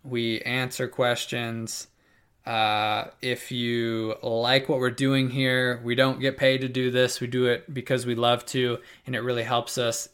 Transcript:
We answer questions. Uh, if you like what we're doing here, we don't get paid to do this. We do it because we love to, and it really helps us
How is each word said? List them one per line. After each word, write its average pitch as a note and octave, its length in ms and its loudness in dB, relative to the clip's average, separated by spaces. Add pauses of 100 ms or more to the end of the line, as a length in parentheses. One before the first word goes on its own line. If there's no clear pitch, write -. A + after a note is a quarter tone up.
We A#2 380 -2
answer B2+ 440 -4
questions. A#2 1000 -4 (580)
Uh, G#2+ 640 2 (120)
if B2 300 -4
you A#2 720 0
like A#2+ 460 2
what D3 100 2
we're B2 120 2
doing C3+ 380 2
here, B2+ 560 0
we A#2+ 100 0
don't C3 260 4
get C3 160 0
paid C3 240 4
to C3 80 -2
do B2+ 220 0
this. B2+ 300 2
We B2 60 -4
do B2 200 2
it A#2+ 280 0
because B2+ 320 -2
we A#2+ 80 0
love A#2+ 320 2
to, B2 320 0 (260)
and B2+ 120 -6
it A2 40 -2
really A#2+ 220 -2
helps A#2 340 -2
us A#2+ 380 -2